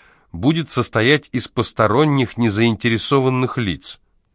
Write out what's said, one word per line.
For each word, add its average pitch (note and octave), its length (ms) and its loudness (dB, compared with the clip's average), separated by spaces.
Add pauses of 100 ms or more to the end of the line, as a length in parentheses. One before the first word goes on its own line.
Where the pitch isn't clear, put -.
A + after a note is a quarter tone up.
(340)
будет C#3+ 380 0
состоять B2 600 0
из A#2 160 -4
посторонних B2+ 880 0
незаинтересованных A#2 1200 0
лиц. F#2+ 440 -6 (340)